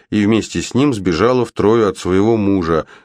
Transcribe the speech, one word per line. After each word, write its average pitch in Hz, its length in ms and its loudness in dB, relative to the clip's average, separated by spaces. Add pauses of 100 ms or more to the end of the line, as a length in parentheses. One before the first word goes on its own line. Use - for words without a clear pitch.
(100)
и 104 140 0
вместе 101 360 0
с - 140 -8
ним 139 180 0
сбежала 104 540 0
в - 60 -10
Трою 107 360 2
от 92 80 -4
своего 98 400 0
мужа, 92 500 0 (180)